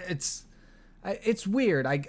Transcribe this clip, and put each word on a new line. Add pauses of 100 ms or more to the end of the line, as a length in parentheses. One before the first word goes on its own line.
it's, (600)
I,
it's
weird.
I,